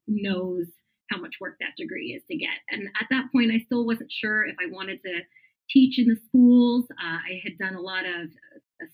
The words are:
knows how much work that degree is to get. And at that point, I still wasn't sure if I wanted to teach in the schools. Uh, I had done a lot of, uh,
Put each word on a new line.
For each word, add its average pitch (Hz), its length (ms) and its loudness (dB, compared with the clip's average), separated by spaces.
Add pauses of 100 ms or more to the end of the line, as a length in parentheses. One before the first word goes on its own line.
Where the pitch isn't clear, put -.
knows 185 600 -2 (420)
how 196 100 -6
much 160 200 -14
work - 200 -12
that - 180 -8
degree - 360 -10
is - 120 -16
to 170 100 -10
get. - 220 -6 (120)
And 208 180 -8 (120)
at 226 120 -6
that 262 200 -2
point, 233 200 4
I 226 80 2
still 240 260 -2
wasn't 226 260 -4
sure 214 340 -2
if - 140 -8
I 180 120 -4
wanted 190 320 -10
to 175 180 -6 (480)
teach 262 300 6
in 226 80 6
the 226 80 6 (120)
schools. 247 640 6
Uh, 170 320 -6
I 180 200 -10
had 185 140 -10
done 190 180 -6
a 175 60 -12
lot 185 240 -6
of, 170 240 -8 (520)
uh, 160 120 -16